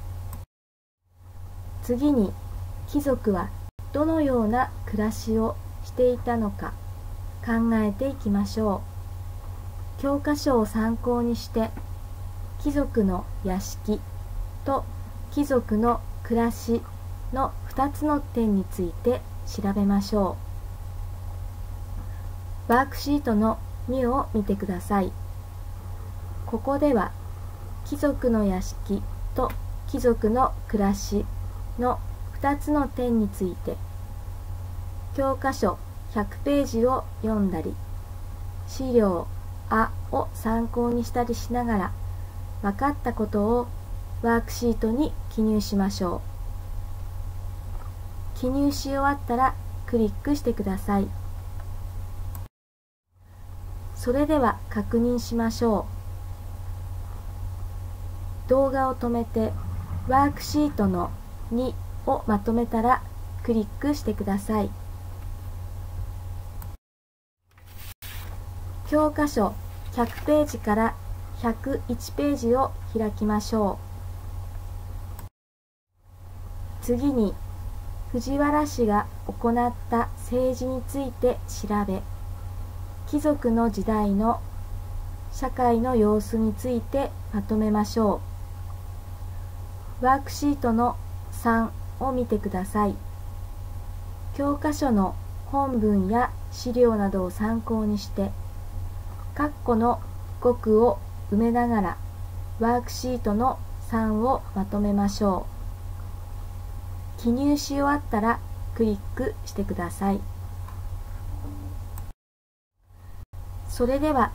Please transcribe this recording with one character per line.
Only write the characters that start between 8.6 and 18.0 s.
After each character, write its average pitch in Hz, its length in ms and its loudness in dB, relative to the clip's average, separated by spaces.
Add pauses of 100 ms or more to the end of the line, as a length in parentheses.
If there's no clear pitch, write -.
ょ 202 220 2 (1120)
う。 - 60 -6
教 277 160 4
科 294 180 2
書 269 240 4
を 214 60 4
参 226 320 0
考 240 240 2
に 240 120 2
し - 140 -4
て、 220 220 0 (880)
貴 285 140 0
族 269 320 2
の 185 200 2 (180)
屋 185 160 0
敷 - 440 -2 (640)
と 277 180 2 (460)
貴 285 160 2
族 240 320 2
の 233 240 4 (220)
暮 233 140 2
ら 233 120 4
し 233 320 0 (480)
の 254 220 0 (140)
二 277 240 2
つ - 160 -2